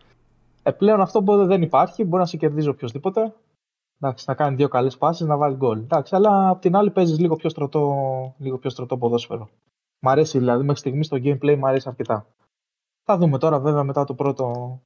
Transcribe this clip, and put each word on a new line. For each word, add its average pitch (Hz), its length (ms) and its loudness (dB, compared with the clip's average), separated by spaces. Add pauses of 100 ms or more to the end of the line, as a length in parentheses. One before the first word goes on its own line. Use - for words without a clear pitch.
(640)
Ε, - 80 0
πλέον 208 300 2
αυτό 190 200 2
μπο-, 202 260 4
δεν 180 160 2
υπάρχει, 165 420 0
μπορεί 180 180 0
να 175 60 0
σε 175 80 -8
κερδίζει 151 320 0
οποιοσδήποτε. 190 680 -4 (640)
Εντάξει, 135 280 -6
να 135 60 -2
κάνει 139 220 0
δύο 139 120 2
καλές 131 280 0
πάσες, 165 300 -2
να 151 100 2
βάλει 143 180 0
γκολ. 127 240 0
Εντάξει, 143 360 -2
αλλά 196 340 4
απ' 185 120 0
την 180 160 2
άλλη 208 140 2
παίζεις 170 280 2
λίγο 160 180 2
πιο 160 120 -6
στρωτό, 139 880 -4
λίγο 131 200 -6
πιο 135 120 -6
στρωτό 127 280 -8
ποδόσφαιρο. 117 500 -2 (500)
Μ' 135 100 0
αρέσει, 147 300 2
δηλαδή, 123 240 2
μέχρι 143 180 -2
στιγμής 143 280 -4
το 135 160 -4
gameplay 143 320 2
μ' 135 100 -4
αρέσει 135 220 0
αρκετά. 117 380 -6 (800)
Θα 202 120 2
δούμε 160 220 2
τώρα, 156 200 2
βέβαια, 147 240 0
μετά 139 220 -2
το 135 100 -6
πρώτο 127 720 -4